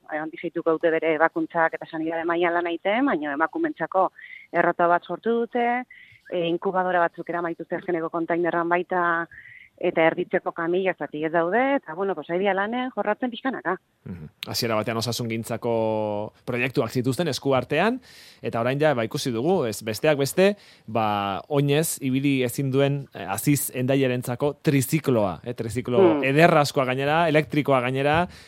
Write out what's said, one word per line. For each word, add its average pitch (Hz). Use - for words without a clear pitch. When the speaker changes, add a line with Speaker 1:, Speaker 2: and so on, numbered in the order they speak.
Speaker 1:
eh, 156
handi 160
zaituk 165
gaute 160
bere 160
ebakuntzak 160
eta 156
sanidade 165
mailan 170
lan 175
aiten, 196
baina 151
emakumentzako 160
errota 170
bat 175
sortu -
dute, 240
eh, 170
inkubadora 180
batzuk 170
eramaituzte 170
azkeneko 165
kontainerran 170
baita, 170
eta 175
erditzeko 170
kamila 180
zati 151
ez 160
daude, 214
eta, 160
bueno, 196
pues, 151
ari 175
dira 202
lanen 233
jorratzen 208
pixkanaka. 269
Speaker 2:
Mhm. 85
Hasiera 113
batean 113
osasungintzako 110
proiektuak 123
zituzten 131
esku 135
artean, 170
eta 117
orain 127
ja, 151
ba, 113
ikusi 135
dugu, 147
ez, 110
besteak 131
beste, 185
ba, 110
oinez, 143
ibili 135
ezin 135
duen, 139
eh, 95
Aziz 135
Hendaiarentzako 127
trizikloa, 127
eh, 120
triziklo 120
Speaker 1:
Hmm. 156
Speaker 2:
ederrazkoa 147
gainera, 143
elektrikoa 143
gainera, 139